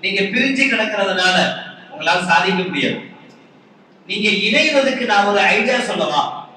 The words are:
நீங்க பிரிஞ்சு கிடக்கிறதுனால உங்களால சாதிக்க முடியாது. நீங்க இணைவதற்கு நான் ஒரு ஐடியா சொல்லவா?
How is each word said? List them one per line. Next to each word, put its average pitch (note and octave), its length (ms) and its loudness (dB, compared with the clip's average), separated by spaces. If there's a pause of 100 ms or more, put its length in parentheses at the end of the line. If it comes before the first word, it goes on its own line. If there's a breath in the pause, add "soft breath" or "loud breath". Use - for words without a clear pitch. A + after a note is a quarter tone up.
நீங்க G3 160 -2 (120)
பிரிஞ்சு C4+ 400 0
கிடக்கிறதுனால G3 640 0 (560)
உங்களால - 380 0
சாதிக்க F#3 320 4
முடியாது. B2+ 360 -2 (1080)
நீங்க G#3 200 -2 (180)
இணைவதற்கு C#4 680 2
நான் G3+ 200 4
ஒரு G3+ 80 2 (160)
ஐடியா A#3 220 0 (120)
சொல்லவா? - 320 0 (340)